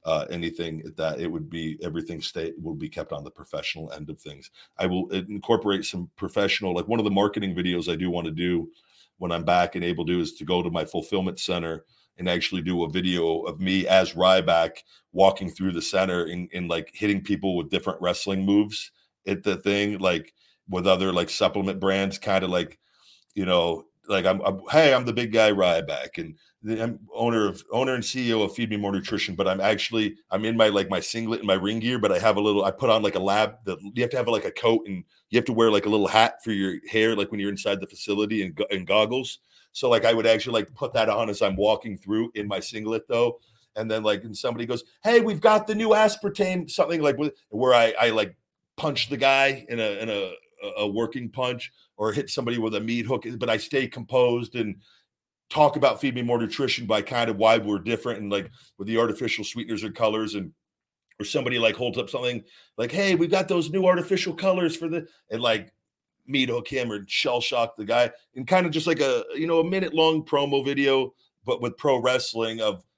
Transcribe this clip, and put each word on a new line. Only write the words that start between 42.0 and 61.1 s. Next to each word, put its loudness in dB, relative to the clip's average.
in -6
my -4
singlet, -6
though. 0
And -4
then, -2
like, 0
and -12
somebody -6
goes, -4
"Hey, 8
we've 0
got 6
the 0
new 2
aspartame," 2
something 0
like 2
with, -2
where 4
I, 6
I, 4
like, -2
punch -2
the -6
guy 2
in -6
a, -2
in -6
a, -4
a, -8
a 0
working -4
punch -4
or 0
hit -4
somebody -2
with -2
a -2
meat -2
hook, -2
but -2
I 2
stay -2
composed 0
and -6
talk 4
about 4
Feed -2
Me -2
More 0
Nutrition -2
by 2
kind -2
of -2
why 6
we're -2
different -4
and, -6
like, -4
with -10
the 0
artificial -2
sweeteners -8
and -8
colors, 0
and, -6